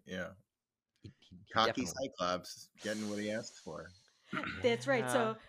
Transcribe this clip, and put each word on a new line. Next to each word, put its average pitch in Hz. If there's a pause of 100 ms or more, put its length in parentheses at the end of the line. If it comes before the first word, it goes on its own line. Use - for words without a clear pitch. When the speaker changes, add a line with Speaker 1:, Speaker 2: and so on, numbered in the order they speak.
Speaker 1:
yeah. 90 (760)
Speaker 2:
He, 101
he, - (100)
he -
Speaker 1:
Cocky 110
Speaker 2:
definitely 90
Speaker 1:
Cyclops 90 (120)
getting 107
what 104
he 107
asked 113
for. 78 (720)
Speaker 3:
That's 233
right. 254
So, 240
Speaker 2:
Yeah. 220 (160)